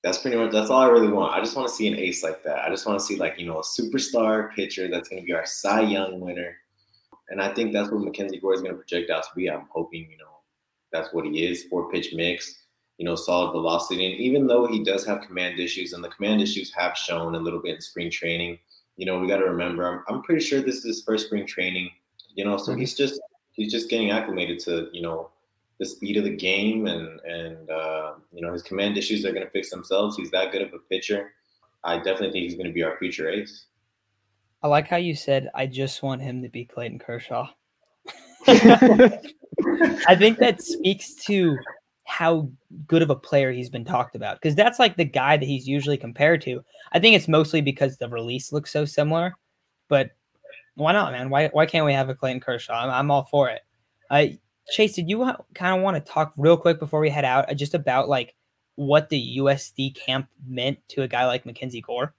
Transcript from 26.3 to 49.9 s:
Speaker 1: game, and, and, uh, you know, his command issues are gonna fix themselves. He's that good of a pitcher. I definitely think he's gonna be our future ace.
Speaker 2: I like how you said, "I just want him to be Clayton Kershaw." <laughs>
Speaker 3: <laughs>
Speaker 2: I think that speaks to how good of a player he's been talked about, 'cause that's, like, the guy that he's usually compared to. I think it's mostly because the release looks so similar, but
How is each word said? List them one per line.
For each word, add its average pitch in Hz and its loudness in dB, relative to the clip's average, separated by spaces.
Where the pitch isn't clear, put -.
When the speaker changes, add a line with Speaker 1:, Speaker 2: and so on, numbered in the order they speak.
Speaker 1:
game, 101 0
and, 82 -6
and, 80 -12
uh, 80 -6
you 87 -20
know, 85 -8
his 87 -8
command 101 -4
issues 98 -4
are 95 -2
gonna 95 -6
fix 95 -4
themselves. 95 -2
He's - -10
that 95 -2
good 98 -4
of 95 -6
a - -14
pitcher. 101 -4
I 85 -2
definitely 95 -2
think 90 -4
he's 85 -6
gonna 87 -8
be 85 -2
our 78 -4
future 80 -6
ace. 104 -8
Speaker 2:
I 151 0
like 147 4
how 180 0
you 170 -2
said, 135 0
"I 131 -2
just 131 -6
want 131 -4
him 127 -8
to 120 -12
be 120 -12
Clayton 117 -10
Kershaw." 120 -8
<laughs> - -20
Speaker 3:
<laughs> - -2
Speaker 2:
I - 8
think 214 6
that 233 4
speaks 170 -2
to 180 2
how 165 0
good 165 4
of 156 2
a 135 4
player 135 2
he's 123 -6
been 117 -6
talked 123 -2
about, 107 -6
'cause 156 0
that's, 208 4
like, 226 4
the 170 2
guy 139 2
that 143 0
he's 131 -4
usually 139 0
compared 147 2
to. 123 -6
I 170 4
think 214 8
it's 160 2
mostly 156 4
because 135 0
the 120 -8
release 120 -8
looks 147 -4
so 151 0
similar, 160 0
but 139 2